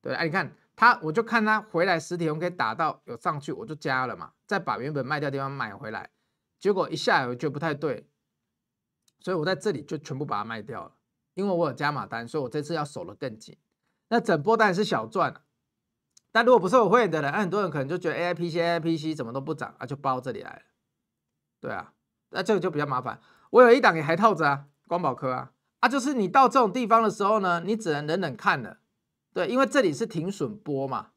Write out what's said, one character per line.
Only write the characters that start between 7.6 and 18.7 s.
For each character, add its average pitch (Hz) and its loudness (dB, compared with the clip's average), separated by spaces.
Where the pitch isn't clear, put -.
对， 139 -6
所 175 -6
以 185 -2
我 151 -2
在 185 0
这 185 -4
里 127 -6
就 - -8
全 143 -10
部 147 -6
把 110 -4
它 104 -4
卖 113 -8
掉 104 -12
了， - -20
因 196 -2
为 - 0
我 170 2
有 127 -4
加 143 -2
码 131 -6
单， 117 -10
所 156 -4
以 147 -2
我 123 -8
这 151 -4
次 147 -6
要 151 -2
守 101 -10
得 90 -16
更 117 -10
紧。 - -20
那 233 2
整 170 0
波 214 4
当 220 4
然 180 2
是 208 0
小 113 -2
赚 151 -2
啊， - -18
但 233 2
如 254 8
果 240 8
不 185 2
是 254 4
我 208 6
会 240 6
员 202 2
的 156 0
人， 139 0
啊， 185 -2
很 190 0
多 202 0
人 180 -2
可 147 -4
能 135 -2
就 175 -2
觉 180 -2
得 123 -4
A 165 -2
I 175 0
P 170 -4
C、 170 -2
A 170 2